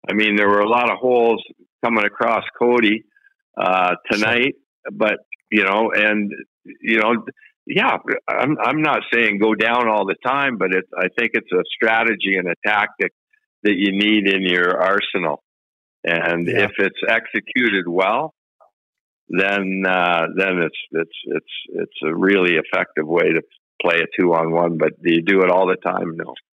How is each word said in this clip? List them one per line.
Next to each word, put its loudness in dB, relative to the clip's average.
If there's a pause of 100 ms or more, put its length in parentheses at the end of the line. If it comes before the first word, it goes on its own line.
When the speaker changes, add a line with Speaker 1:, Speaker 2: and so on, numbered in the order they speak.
Speaker 1:
I 0
mean, 2
there 4
were 4
a 2
lot 2
of -2
holes 2 (400)
coming 2
across 0 (140)
Cody, 2 (540)
uh, 2 (140)
tonight, 0 (360)
but, 0 (340)
you 2
know, 2
and, 0 (500)
you 0
know, 0 (400)
yeah, -2 (300)
I'm, 0
I'm 0
not 0 (120)
saying 2
go 2
down 0
all 2
the -2 (100)
time, -2
but -2
it's, -2 (100)
I -2 (100)
think -2
it's -4
a 2 (140)
strategy 0
and -4
a -4 (100)
tactic -2 (520)
that 2
you 0
need 2
in 0
your 2
arsenal. -2 (600)
And 0
Speaker 2:
Yeah. 0
Speaker 1:
if -6
it's -2
executed -2
well, 0 (960)
then, -2
uh, 2 (100)
then 0
it's, -2 (140)
it's, -4
it's, -6 (200)
it's -8
a -2
really 2
effective -2
way 2
to 0 (400)
play 2
a 0 (140)
two-on-one. 2
But -2
do 2
you 2
do 2
it 4
all 4
the 0
time? -6
No. -12 (200)